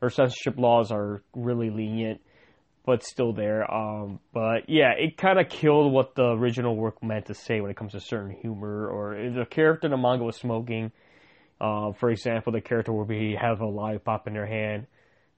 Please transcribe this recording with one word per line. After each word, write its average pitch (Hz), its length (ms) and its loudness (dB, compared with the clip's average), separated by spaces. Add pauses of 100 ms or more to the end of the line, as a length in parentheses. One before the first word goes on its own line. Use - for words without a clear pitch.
their 123 100 0
censorship 131 480 0
laws 117 340 4
are 104 300 -4 (120)
really 120 360 -2
lenient, 110 500 -4 (640)
but 123 180 2
still 120 300 -2
there. 107 400 0
Um, 107 480 -6 (140)
but 113 340 0
yeah, 151 300 6
it 165 180 -2
kinda 190 300 4
killed 147 480 4
what 131 200 2
the 127 180 4
original 117 440 0
work 110 260 -4
meant 107 260 -4
to 104 60 -8
say 110 280 -4
when 101 80 -6
it 95 80 -10
comes 107 140 -10
to 101 80 -12
certain 101 420 -6
humor, 104 440 -6
or 104 300 -6
if 120 180 -6
the 123 120 -2
character 160 400 2
in 147 60 0
the 131 40 2
manga 127 280 2
was 113 120 -4
smoking, 113 560 -4 (720)
uh, 107 300 -2
for 120 180 0
example, 117 420 -2
the 110 80 -2
character 117 320 -2
would 107 160 -2
be, 107 260 -2
have 113 280 -2
a 110 40 -2
lollipop 107 600 -4
in 107 80 -8
their 104 120 -6
hand. 107 400 -4 (520)